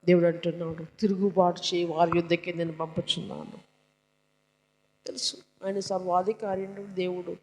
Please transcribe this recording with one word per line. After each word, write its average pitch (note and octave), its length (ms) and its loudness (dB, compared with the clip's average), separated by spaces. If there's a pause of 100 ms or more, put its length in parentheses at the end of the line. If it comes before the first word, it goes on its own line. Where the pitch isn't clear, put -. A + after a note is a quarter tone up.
దేవుడు F3 200 8
అంటున్నాడు, E3 580 -2 (160)
"తిరుగుబాటు F#3 640 2 (120)
చేయి F3 120 2
వారి E3 300 2
యుద్ధకే E3+ 380 0
నేను E3 180 -2
పంపుచున్నాను." D#3+ 840 -6 (1500)
తెలుసు, - 580 -8
ఆయన G3 140 0
సర్వాధికారి F#3+ 840 0
అయిన G3 260 -10
దేవుడు. F3+ 560 -4